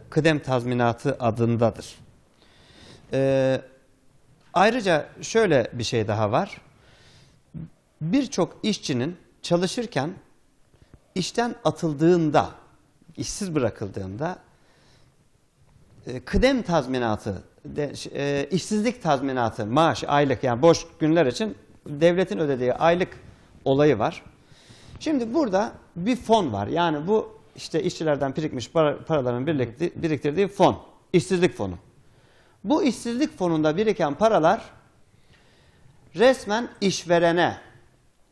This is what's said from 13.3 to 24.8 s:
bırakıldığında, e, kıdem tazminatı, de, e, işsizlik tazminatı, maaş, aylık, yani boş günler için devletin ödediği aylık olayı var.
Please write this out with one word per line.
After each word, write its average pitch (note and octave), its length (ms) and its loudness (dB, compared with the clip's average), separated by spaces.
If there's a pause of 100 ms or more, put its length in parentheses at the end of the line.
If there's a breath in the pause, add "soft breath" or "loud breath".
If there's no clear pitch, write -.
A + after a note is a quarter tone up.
bırakıldığında, A2 840 -6 (1700 soft breath)
e, B2 120 -8
kıdem B3 420 2
tazminatı, B2 800 0 (220)
de, D3 280 -6 (200)
e, C#3+ 380 -2
işsizlik G#3+ 520 -2
tazminatı, C3 640 0
maaş, C3+ 420 2
aylık, C#3+ 360 2
yani A#2+ 180 -2
boş E3 260 4 (120)
günler D#3+ 260 4
için G#3 320 -4 (280)
devletin F3 540 0
ödediği B2+ 340 0
aylık F3 460 0 (460 soft breath)
olayı C#3 340 4
var. C#3+ 240 -4 (760 loud breath)